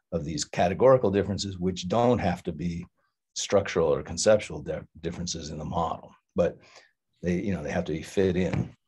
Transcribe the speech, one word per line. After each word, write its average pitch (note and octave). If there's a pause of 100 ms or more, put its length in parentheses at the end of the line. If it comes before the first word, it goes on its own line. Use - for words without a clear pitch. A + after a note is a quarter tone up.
(120)
of D#2
these D#2+
categorical G2
differences, F#2+
which F2+
don't A#2
have F2+
to F2
be E2+ (500)
structural F#2
or C2+
conceptual E2+
di-, D#2 (180)
differences E2
in D#2+
the D#2
model, - (220)
but - (640)
they, F2
you F#2+
know, D#2+
they C#2+
have -
to D#2
be D#2
fit F#2+
in. F2+ (180)